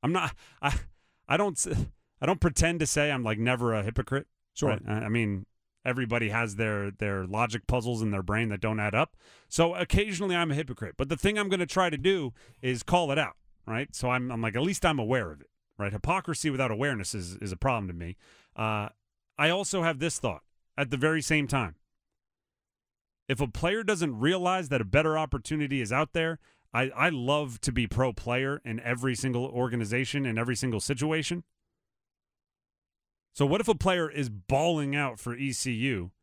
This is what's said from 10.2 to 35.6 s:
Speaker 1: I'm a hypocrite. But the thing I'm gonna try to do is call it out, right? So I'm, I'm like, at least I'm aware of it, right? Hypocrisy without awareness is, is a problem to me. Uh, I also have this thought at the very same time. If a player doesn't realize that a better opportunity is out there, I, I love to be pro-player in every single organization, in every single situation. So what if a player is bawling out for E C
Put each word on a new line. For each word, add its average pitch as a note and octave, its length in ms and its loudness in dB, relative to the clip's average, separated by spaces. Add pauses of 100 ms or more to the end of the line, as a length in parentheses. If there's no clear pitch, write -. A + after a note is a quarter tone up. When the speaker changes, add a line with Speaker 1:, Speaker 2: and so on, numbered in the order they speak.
Speaker 1:
I'm E3+ 140 2
a C#3 60 2
hypocrite. B2+ 420 -6
But C3+ 120 -2
the D#3+ 80 -2
thing G#3 200 2
I'm G3+ 120 0
gonna F3+ 180 0
try F#3 240 2
to D3 80 -4
do D#3 340 2 (300)
is B2+ 180 0
call F3 300 2
it C#3+ 80 2
out, C3 160 -2 (320)
right? A2+ 280 -4
So B2+ 140 -2
I'm, B2 220 2
I'm A#2 100 -4
like, A2 140 0
at B2+ 80 2
least F#3 240 2
I'm D3+ 100 4
aware A2+ 340 0
of D2 80 -16
it, - 120 -20 (260)
right? G2+ 140 -2
Hypocrisy D#3+ 580 -2
without C3 220 0
awareness A2+ 420 -2
is, F#2 220 -6
is G2+ 160 -8
a F#2 40 -4
problem A2+ 320 0
to F2 60 -8
me. E2+ 240 -10 (380)
Uh, G#2+ 340 -2 (480)
I D3+ 140 4
also F#3+ 320 0
have D#3+ 160 0
this D#3 180 -2
thought F#2 240 -4 (380)
at C#3 100 -2
the C3+ 80 0
very D#3 240 2
same D3 260 2
time. A2+ 280 -2 (1500)
If B2+ 120 0
a C#3+ 80 2
player F#3+ 360 0
doesn't E3 360 0
realize F3+ 500 0
that C3 120 0
a G#2 40 -2
better D#3 300 4
opportunity D3 640 -2
is A2 140 -2
out D3 200 0
there, E3 260 0 (340)
I, B2+ 220 2
I D3 140 4
love C#3 520 0
to C3 120 -2
be A#2 120 2
pro-player C3 800 -2
in A2+ 160 -4
every A#2+ 340 0
single A#2+ 300 0
organization, B2 840 -2
in A2+ 120 0
every A#2+ 180 0
single A#2 240 0
situation. D#3 640 -2 (1900)
So C#3+ 120 4
what D#3+ 140 4
if A3+ 80 0
a A3 80 4
player F3 340 2
is C3+ 200 -4
bawling C#3 680 0
out C3+ 240 -2
for A#2+ 160 -6
E C3+ 160 -4
C B2 220 -2